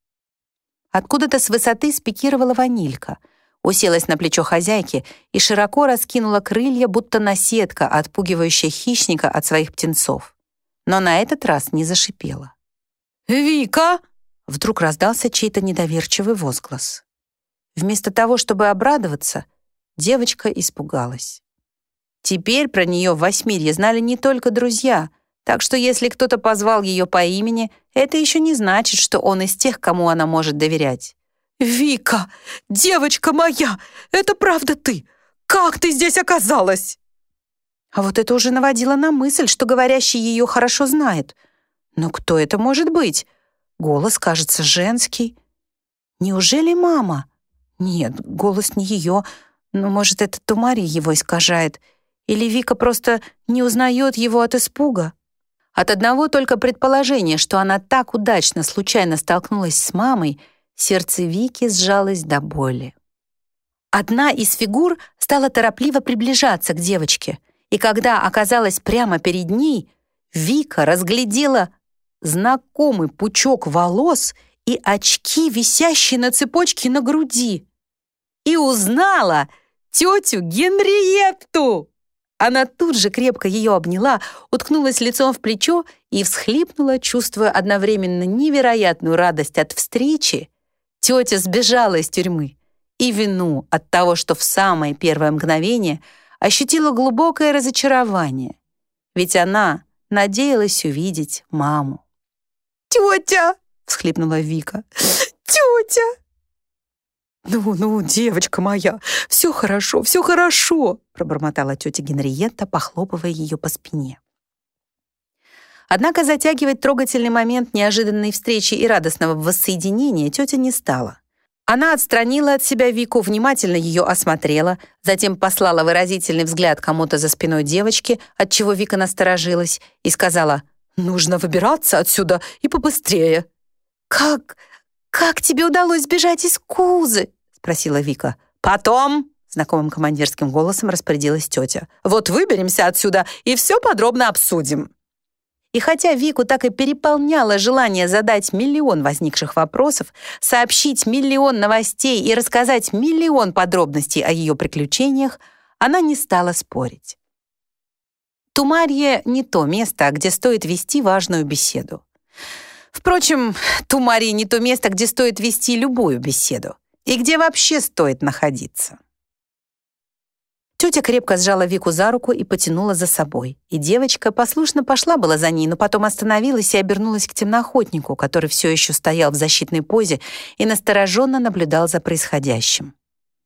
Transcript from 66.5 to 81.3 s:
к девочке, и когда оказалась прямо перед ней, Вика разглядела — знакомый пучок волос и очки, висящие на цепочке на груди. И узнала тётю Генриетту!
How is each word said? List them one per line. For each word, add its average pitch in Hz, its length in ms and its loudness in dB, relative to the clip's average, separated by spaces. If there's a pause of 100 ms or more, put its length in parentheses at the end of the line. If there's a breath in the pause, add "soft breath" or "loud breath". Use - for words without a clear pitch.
к 160 80 -6
девочке, 170 580 -2 (320)
и 208 60 0
когда 220 460 2
оказалась 214 580 0
прямо 208 380 0
перед 175 320 -2
ней, 254 420 -2 (400)
Вика 170 540 -2
разглядела — 208 800 0 (540)
знакомый 208 840 0
пучок 247 580 -2
волос 175 680 0 (300 soft breath)
и 240 180 -2
очки, - 680 -2
висящие 254 680 2
на 247 140 0
цепочке 320 560 0
на 269 140 0
груди. 247 640 -2 (800)
И 320 100 2
узнала 247 920 2 (420 soft breath)
тётю 381 500 0
Генриетту! 370 1500 0 (480)